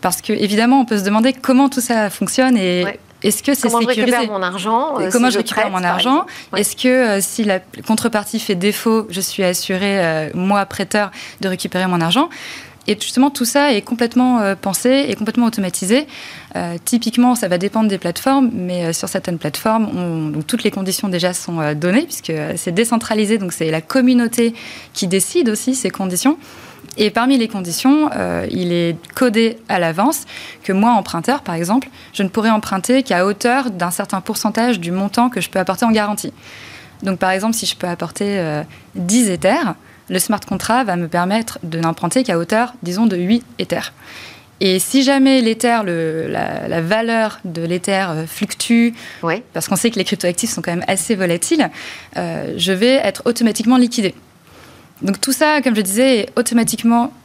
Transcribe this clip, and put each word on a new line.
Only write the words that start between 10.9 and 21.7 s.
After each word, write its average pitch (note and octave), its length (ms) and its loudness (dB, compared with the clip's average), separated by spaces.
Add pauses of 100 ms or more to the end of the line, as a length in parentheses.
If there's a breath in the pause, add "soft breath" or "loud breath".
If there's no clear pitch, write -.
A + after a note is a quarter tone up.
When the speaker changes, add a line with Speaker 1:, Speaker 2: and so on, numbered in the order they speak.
Speaker 1:
de G3 80 -2
récupérer F#3 380 -2
mon F3+ 140 2
argent ? E3+ 280 2 (580 loud breath)
Et G#3 140 -2
justement, C4+ 300 2
tout C4 140 -4
ça C#4+ 280 2
est G#3 100 0
complètement, B3 580 2
euh, G3 200 0
pensé B3+ 480 2
et G3+ 60 -2
complètement A3+ 320 0
automatisé. G#3+ 600 0 (500 loud breath)
Euh, F3 280 -4
typiquement, A#3+ 500 2
ça A#3 120 -2
va F3+ 120 2
dépendre G#3+ 300 0
des G3 100 0
plateformes, C4 540 2
mais, F3+ 340 -4
euh, E3 60 -2
sur F#3 160 -4
certaines F3 300 -4
plateformes, A3 580 0
on, E3 340 -2
donc, D3+ 160 -4
toutes A#3 180 -2
les G#3 60 4
conditions G3 380 -4
déjà F3+ 260 0
sont, E3+ 260 -6
euh, D3+ 140 0